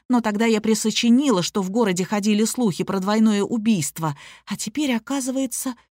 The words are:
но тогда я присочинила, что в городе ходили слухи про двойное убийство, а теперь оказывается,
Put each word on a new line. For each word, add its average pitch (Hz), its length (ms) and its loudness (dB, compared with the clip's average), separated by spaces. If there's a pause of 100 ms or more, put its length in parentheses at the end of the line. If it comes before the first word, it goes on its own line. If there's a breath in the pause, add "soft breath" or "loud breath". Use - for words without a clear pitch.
(100 loud breath)
но 247 100 2
тогда 214 240 0
я 226 160 2
присочинила, 220 840 2
что 202 200 -4
в 185 80 -6
городе 190 340 0
ходили 208 400 0
слухи 220 400 0
про 196 160 -4
двойное 208 420 2
убийство, 175 760 -2 (260 loud breath)
а - 140 -6
теперь 269 360 -4
оказывается, 262 840 -4 (180 soft breath)